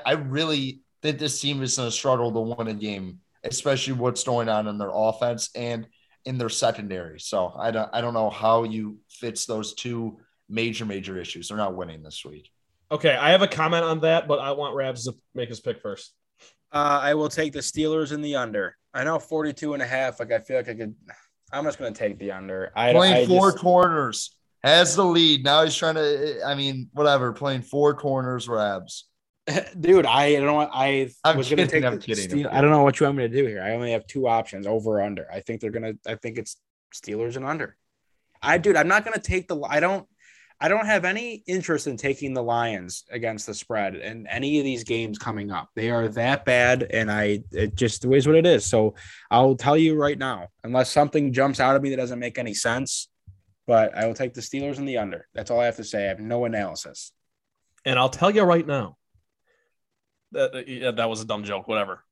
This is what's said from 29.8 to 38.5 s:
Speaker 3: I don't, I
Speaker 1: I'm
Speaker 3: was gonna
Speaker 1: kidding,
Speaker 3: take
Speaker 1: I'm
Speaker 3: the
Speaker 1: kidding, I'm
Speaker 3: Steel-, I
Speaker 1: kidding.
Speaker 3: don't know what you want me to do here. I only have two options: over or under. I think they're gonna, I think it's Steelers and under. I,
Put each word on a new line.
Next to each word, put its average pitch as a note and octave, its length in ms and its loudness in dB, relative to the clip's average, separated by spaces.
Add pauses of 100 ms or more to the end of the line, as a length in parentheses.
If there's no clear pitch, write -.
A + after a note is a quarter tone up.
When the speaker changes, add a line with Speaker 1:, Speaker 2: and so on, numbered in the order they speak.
Speaker 3:
I C#3+ 340 4
don't, D3 340 2
I C3+ 360 0 (160)
Speaker 1:
I'm D#3 120 4
Speaker 3:
was B2+ 120 -2
gonna D3+ 140 4
Speaker 1:
kidding, D3+ 180 2
Speaker 3:
take C3 40 0
Speaker 1:
I'm A#2 140 0
Speaker 3:
the - 60 -14
Speaker 1:
kidding, G#2 200 -4
I'm F2+ 40 -10
Speaker 3:
Steel-, C#3+ 180 -2
I - 40 -4
Speaker 1:
kidding. C3+ 120 4
Speaker 3:
don't D3 80 10
know D3+ 120 8
what C#3 180 6
you D3 40 6
want C#3+ 120 0
me B2 100 0
to A#2 80 -4
do C#3 100 4
here. G#2 160 -6
I G2 100 -4
only A#2+ 200 -2
have A2+ 160 -2
two C3 220 -2
options: A2 360 -2
over G#2+ 340 0
or - 20 2
under. G2+ 280 -6
I F#2+ 120 -10
think A2+ 180 -10
they're A2 120 -6
gonna, A2+ 220 -6 (140)
I A2 80 -6
think A2+ 220 -10
it's A2 180 -12 (400)
Steelers A#2 400 -6
and C3+ 100 -10
under. D3 300 -8 (680)
I, D#3+ 160 4